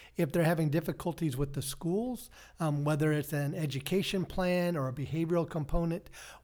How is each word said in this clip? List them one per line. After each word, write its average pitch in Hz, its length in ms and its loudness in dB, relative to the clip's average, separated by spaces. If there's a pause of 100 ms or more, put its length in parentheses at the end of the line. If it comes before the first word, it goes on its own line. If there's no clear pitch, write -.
(180)
if 165 140 2
they're 170 120 4
having 160 260 4
difficulties 160 640 0
with 139 180 -2
the 139 100 -4
schools, 214 640 -4 (300)
um, 147 240 0
whether 151 280 4
it's 151 220 0
an 143 220 0
education 156 680 0
plan 180 540 2
or 131 100 0
a 127 60 -4
behavioral 160 560 0
component, 170 640 -2 (320)